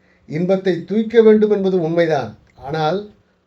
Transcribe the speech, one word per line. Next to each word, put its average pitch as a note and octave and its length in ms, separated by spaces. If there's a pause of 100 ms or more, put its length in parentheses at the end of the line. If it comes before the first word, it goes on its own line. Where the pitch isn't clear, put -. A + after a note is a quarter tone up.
(280)
இன்பத்தை F3+ 540
தூய்க்க A3+ 380
வேண்டும் G#3+ 300
என்பதும் F#3+ 300
உண்மைதான். D#3 560 (180)
ஆனால் D#3 440 (480)